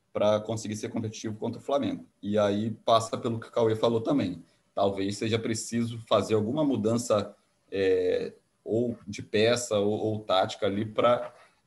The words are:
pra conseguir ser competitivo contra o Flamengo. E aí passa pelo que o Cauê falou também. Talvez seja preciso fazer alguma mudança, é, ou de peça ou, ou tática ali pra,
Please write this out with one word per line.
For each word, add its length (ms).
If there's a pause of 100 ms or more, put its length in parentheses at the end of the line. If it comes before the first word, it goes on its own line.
(120)
pra 280
conseguir 360
ser 140
competitivo 480
contra 240
o 20
Flamengo. 440 (160)
E 120
aí 360 (120)
passa 360
pelo 200
que 80
o 40
Cauê 240
falou 260
também. 420 (300)
Talvez 420
seja 220
preciso 600 (100)
fazer 240
alguma 320
mudança, 720 (360)
é, 600 (300)
ou 420
de 160
peça 560
ou, 140
ou 300
tática 440
ali 200
pra, 460 (360)